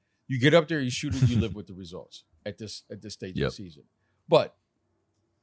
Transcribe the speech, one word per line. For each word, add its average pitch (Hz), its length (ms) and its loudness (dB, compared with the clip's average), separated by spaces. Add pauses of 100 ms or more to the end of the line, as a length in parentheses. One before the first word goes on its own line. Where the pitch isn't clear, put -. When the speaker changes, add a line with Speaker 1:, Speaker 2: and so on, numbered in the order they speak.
(280)
Speaker 1:
You 131 100 -2
get 147 160 6
up 156 140 6
there, 160 120 -2
you 127 100 -2
shoot 139 240 -4
it, 131 140 4
you 120 100 2
live 107 160 0
Speaker 2:
<laughs> - 20 -12
Speaker 1:
with 101 100 -12
the 98 80 -16
results 90 500 -16 (220)
at 104 120 -10
this, - 320 -14
at 104 120 -14
this 104 120 -14
stage 92 220 -10
Speaker 2:
Yep. - 120 -2
Speaker 1:
of - 40 -6
the - 40 -16
season. 82 260 -18 (460)
But 151 280 4 (880)